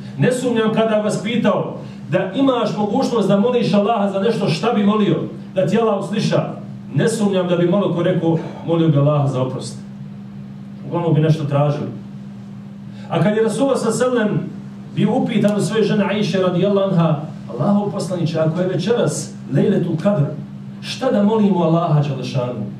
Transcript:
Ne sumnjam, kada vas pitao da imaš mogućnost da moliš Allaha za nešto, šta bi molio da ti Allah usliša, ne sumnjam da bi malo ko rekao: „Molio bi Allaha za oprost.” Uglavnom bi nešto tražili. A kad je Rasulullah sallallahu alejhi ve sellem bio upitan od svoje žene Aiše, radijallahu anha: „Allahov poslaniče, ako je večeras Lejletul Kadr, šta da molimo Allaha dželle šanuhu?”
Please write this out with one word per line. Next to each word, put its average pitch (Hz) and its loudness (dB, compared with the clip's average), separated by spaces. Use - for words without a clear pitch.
Ne 208 4
sumnjam, 226 0
kada 220 2
vas 202 0
pitao 202 0
da 190 0
imaš 254 2
mogućnost 214 0
da 202 4
moliš 240 2
Allaha 202 2
za 196 -2
nešto, 220 0
šta - 0
bi 202 2
molio 202 4
da 185 2
ti 185 2
Allah 214 2
usliša, - 0
ne 214 2
sumnjam 190 0
da 175 2
bi 170 2
malo 190 0
ko 175 -2
rekao: 165 2
„Molio 165 2
bi 139 4
Allaha 143 2
za 127 -2
oprost.” - -6
Uglavnom 160 0
bi 147 4
nešto 151 2
tražili. 143 0
A - 0
kad 208 4
je 226 4
Rasulullah 254 2
sallallahu 247 0
alejhi 208 2
ve - 0
sellem - -2
bio 214 2
upitan 208 2
od 196 0
svoje 220 2
žene 208 2
Aiše, 190 0
radijallahu 190 2
anha: 165 2
„Allahov 202 2
poslaniče, 170 -2
ako 160 0
je 185 0
večeras 185 -2
Lejletul 190 2
Kadr, 202 2
šta - -4
da 208 2
molimo 202 4
Allaha 160 4
dželle 131 -4
šanuhu?” - -4